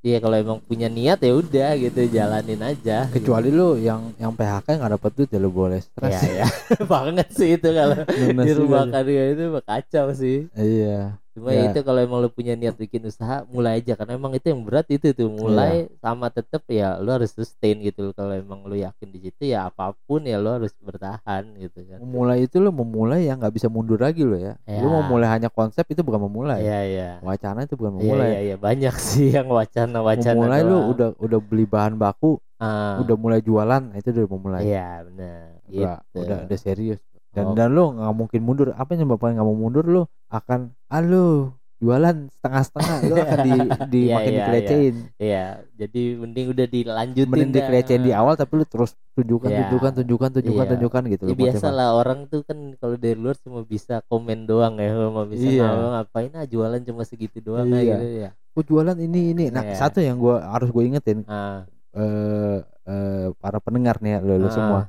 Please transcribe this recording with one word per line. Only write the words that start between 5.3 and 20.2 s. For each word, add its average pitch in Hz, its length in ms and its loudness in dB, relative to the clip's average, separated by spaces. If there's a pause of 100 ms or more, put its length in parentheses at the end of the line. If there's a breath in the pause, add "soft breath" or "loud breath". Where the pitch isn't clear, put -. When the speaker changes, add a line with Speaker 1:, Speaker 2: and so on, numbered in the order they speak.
Speaker 2:
ya 104 80 0
lu 95 120 2
boleh 92 280 0
stres. 95 400 -4
Speaker 1:
Iya, - 20 -2 (140)
iya. 101 120 0 (220)
<laughs> 208 220 0
Banget 160 400 0
sih 170 240 4
itu 165 160 2
kalau 147 260 4
Speaker 2:
Lunas 127 480 0
Speaker 1:
di 151 80 4
rumah 139 300 4
Speaker 2:
juga. 123 160 -2
Speaker 1:
karya 135 320 2
itu 151 180 -2
mah 151 160 -4
kacau 139 480 -2
sih. 135 400 -2
Speaker 2:
Iya. 104 640 0 (180)
Speaker 1:
Cuma 117 160 -8
Speaker 2:
Ya. - 160 2
Speaker 1:
itu 143 160 0
kalau 131 160 2
emang 123 240 0
lu 120 80 0
punya 120 240 -4
niat 113 240 -4
bikin 110 240 -6
usaha, 117 420 -6
mulai 117 380 0
aja, 120 160 -4
karena 107 160 -8
emang 135 160 -8
itu 131 160 -4
yang 139 160 -2
berat 117 240 0
itu 143 240 2
tuh, 123 160 0
mulai 110 560 0
Speaker 2:
Iya. - 160 -12
Speaker 1:
sama 120 300 -4
tetep - 360 -6
ya 101 320 0
lu 101 140 -4
harus 120 180 0
sustain 110 520 -2
gitu 101 200 -4
loh. 98 120 -6
Kalau 101 180 -6
emang 98 320 -10
lu 101 160 -8
yakin 98 320 -10
di 95 100 -20
situ 95 300 -6
ya 98 160 -2
apapun 101 560 -6